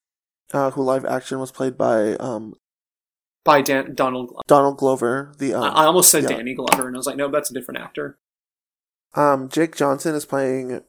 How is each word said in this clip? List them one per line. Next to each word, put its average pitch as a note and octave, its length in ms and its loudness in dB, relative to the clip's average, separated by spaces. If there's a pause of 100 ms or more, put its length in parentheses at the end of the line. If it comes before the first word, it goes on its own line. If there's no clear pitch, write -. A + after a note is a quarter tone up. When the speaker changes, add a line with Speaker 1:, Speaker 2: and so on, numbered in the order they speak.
(520)
Speaker 1:
Uh, C#3 200 0
who C#3 100 -6
live C3 240 0
action C3 320 -4
was C3 140 -8
played C3 260 -4
by, A2 380 2
um, A2 400 -8 (880)
Speaker 2:
By D3 180 6
Dan-, C#3 320 -2
Donald B2+ 360 -2
Glo- - 180 -16
Speaker 1:
Donald C#3 320 6
Glover. C3 580 0
The, C3+ 160 -2
um, A#2 100 -2
Speaker 2:
I, - 40 0
I D#3+ 180 4
almost F3 240 6
said D3+ 140 4
Speaker 1:
yeah. C3 60 0
Speaker 2:
Danny B2+ 260 -6
Glover, B2+ 320 -2
and B2+ 80 -8
I - 20 -8
was B2+ 80 -8
like, C3 120 -4
"No, C#3+ 120 -4
that's D3 220 -2
a - 20 -16
different B2+ 280 -10
actor." - 360 -12 (960)
Speaker 1:
Um, C#3 340 2
Jake D#3+ 280 -2
Johnson C#3+ 400 0
is D3 100 -6
playing C3 640 -4